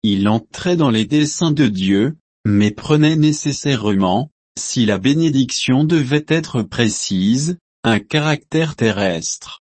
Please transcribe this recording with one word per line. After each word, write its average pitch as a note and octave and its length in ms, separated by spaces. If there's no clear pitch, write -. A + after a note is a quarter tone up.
Il G2+ 260
entrait A#2 480
dans D3+ 140
les A2 140
desseins D3+ 480
de C#3 140
Dieu, G2 500
mais G#2 260
prenait D#3 460
nécessairement, C3 1120
si - 280
la G2+ 120
bénédiction C3+ 840
devait D3+ 440
être D#3 340
précise, A2+ 960
un A2+ 140
caractère D3+ 800
terrestre. F#2+ 920